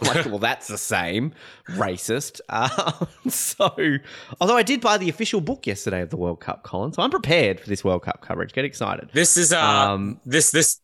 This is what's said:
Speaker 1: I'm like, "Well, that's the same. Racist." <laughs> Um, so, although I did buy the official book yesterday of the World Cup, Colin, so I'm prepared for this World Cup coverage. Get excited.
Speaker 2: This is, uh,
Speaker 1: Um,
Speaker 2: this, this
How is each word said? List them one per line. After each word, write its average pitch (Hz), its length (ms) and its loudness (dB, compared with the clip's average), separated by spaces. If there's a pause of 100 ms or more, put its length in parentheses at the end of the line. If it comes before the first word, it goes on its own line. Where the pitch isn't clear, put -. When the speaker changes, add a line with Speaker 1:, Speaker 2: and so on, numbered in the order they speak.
Speaker 1:
I'm 123 140 2
like, 160 100 2
"Well, 104 140 -4
that's 117 280 -2
the 104 100 -10
same. 101 540 -2 (380)
Racist." 98 760 -4
<laughs> - 40 -18
Um, 131 580 -2 (220)
so, - 460 0 (680)
although 214 160 4
I 226 60 6
did 233 180 0
buy 208 160 4
the 185 120 0
official 214 320 -2
book - 240 -6
yesterday 95 360 -2
of 85 80 -6
the - 80 -6
World 87 240 -2
Cup, - 220 -8
Colin, 107 300 -4
so - 80 -2
I'm 339 80 2
prepared 143 520 2
for - 80 -18
this 101 140 -2
World 92 200 2
Cup - 180 -6
coverage. - 320 -6
Get 135 120 0
excited. 107 480 -6
Speaker 2:
This 165 240 4
is, 165 160 4
uh, 170 80 2
Speaker 1:
Um, 101 640 2
Speaker 2:
this, 143 260 2
this 156 320 2